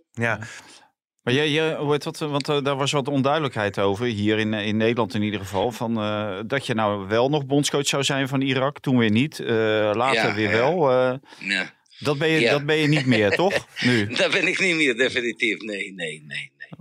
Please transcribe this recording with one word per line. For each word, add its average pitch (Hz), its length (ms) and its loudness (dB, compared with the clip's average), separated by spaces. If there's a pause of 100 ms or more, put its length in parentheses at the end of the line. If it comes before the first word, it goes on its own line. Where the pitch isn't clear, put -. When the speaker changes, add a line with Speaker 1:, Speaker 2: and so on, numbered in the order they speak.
(120)
Speaker 1:
Ja. 113 260 -2 (840)
Speaker 2:
Maar 127 120 0
jij, 151 160 2
jij, 160 240 0
hoe 143 180 -2
heet 147 100 0
dat, 160 160 -8
want, 143 300 -4
eh, 143 140 0
daar 139 140 0
was 135 160 0
wat 139 160 0
onduidelijkheid 135 680 0
over, 101 280 2
hier 107 320 2
in, 110 160 0
eh, 104 120 -2
in 107 100 0
Nederland 113 380 2
in 107 80 -2
ieder 104 180 -2
geval, 98 320 -2
van, 117 260 -4
eh, 104 480 -4
dat 135 200 -4
je 123 80 -2
nou 104 340 0
wel 117 200 2
nog 147 180 -2
bondscoach 143 400 0
zou 139 180 0
zijn 135 240 0
van 135 120 -2
Irak, 135 400 0
toen 127 180 2
weer 113 120 4
niet, 123 300 2
eh, 65 60 -8 (480)
later 117 340 2
Speaker 3:
Ja, 104 60 -2
Speaker 2:
weer 104 160 0
Speaker 3:
ja. 104 60 2
Speaker 2:
wel. 143 340 2
Eh, 127 240 2 (240)
Speaker 3:
Ja. 98 360 -4 (240)
Speaker 2:
dat 147 200 -2
ben 160 100 0
je, 160 120 4
Speaker 3:
Ja. 113 100 4
Speaker 2:
dat 143 160 0
ben 156 100 2
je 156 100 2
niet 147 200 2
meer, 110 300 4
Speaker 3:
<laughs> 156 80 2
Speaker 2:
toch? 185 220 0 (140)
Nu. 117 340 2
Speaker 3:
Dat 170 160 0
ben - 160 0
ik 180 140 -2
niet 180 160 0
meer, 139 200 2
definitief. 117 640 -2
Nee, 98 320 -8
nee, 80 340 -10
nee, 71 320 -12
nee. - 100 -20 (120)